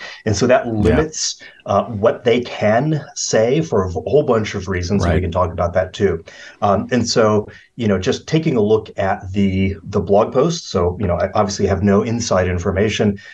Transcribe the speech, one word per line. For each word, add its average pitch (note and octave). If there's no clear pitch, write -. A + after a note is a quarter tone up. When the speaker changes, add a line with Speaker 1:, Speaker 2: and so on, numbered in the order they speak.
Speaker 1:
And G#2
so B2+
that B2
Speaker 2:
Yeah. A#2
Speaker 1:
limits, A2
uh, G2+
what A2
they A#2+
can C3+
say B2
for G2+
a F2+
v-, E2+
whole C#3+
bunch A2+
of F#2+
reasons. F2+
And E2+
we E2
Speaker 2:
Right. E2
Speaker 1:
can F2
talk F2+
about F2+
that F2+
too. F2+
Um, G2+
and A#2+
so, G#2+
you A2+
know, G2
just -
taking D#3
a A2+
look G#2+
at F#2+
the, F#2+
the -
blog G2+
post. E3
So, F2+
you -
know, F2
I F#2
obviously G#2
have F#2
no G2+
inside A2
information. G2+